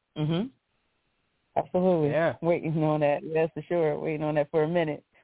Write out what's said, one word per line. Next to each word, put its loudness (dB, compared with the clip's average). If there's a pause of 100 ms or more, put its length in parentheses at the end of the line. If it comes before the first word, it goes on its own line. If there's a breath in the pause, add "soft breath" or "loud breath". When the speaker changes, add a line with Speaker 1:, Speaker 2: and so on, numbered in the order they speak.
(180)
Speaker 1:
Mm-hmm. -2 (1080)
Absolutely. 0
Speaker 2:
Yeah. 0
Speaker 1:
Waiting 0
on 2
that. 2 (120)
That's 0
for -10
sure. 0
Waiting -4
on -2
that 0
for 2
a 2
minute, -2 (200 soft breath)